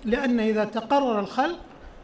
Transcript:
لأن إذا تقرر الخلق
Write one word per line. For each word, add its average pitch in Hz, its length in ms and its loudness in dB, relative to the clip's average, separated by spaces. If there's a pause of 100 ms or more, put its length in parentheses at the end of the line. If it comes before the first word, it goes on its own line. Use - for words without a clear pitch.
لأن 240 360 2
إذا 214 240 2
تقرر 226 560 2
الخلق 277 380 0 (460)